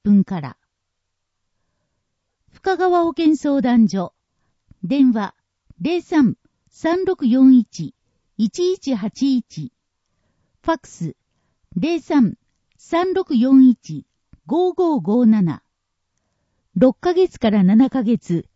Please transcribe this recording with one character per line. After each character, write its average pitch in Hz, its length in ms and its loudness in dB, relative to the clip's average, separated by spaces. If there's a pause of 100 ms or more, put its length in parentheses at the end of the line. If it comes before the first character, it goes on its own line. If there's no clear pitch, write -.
分 202 200 2
か 185 160 -8
ら。 139 180 -14 (1900)
深 381 260 -4
川 349 260 0
保 339 100 -2
健 320 220 2
相 277 260 -2
談 233 280 2
所。 180 240 -6 (720)
電 254 280 2
話、 208 240 -6 (440)
零 330 220 -4
三 294 360 0 (320)
三 349 340 -4
六 359 220 -4
四 262 260 4
一 220 420 0 (440)
一 349 360 -4
一 269 220 -6
八 254 420 -4
一。 - 360 -10 (880)
フ - 100 -4
ァ 320 40 -2
ッ - 20 -6
ク - 100 -20
ス、 - 280 -12 (600)
零 311 240 -4
三 269 380 -2 (400)
三 359 360 -4
六 359 220 -4
四 262 340 4
一 156 360 -4 (400)
五 339 280 -2
五 320 280 -2
五 208 240 0
七。 208 380 0 (1120)
六 254 180 2
ヶ 370 200 -4
月 359 260 -2
か 226 100 0
ら 202 140 2
七 214 260 4
ヶ 262 140 -4
月、 175 520 -4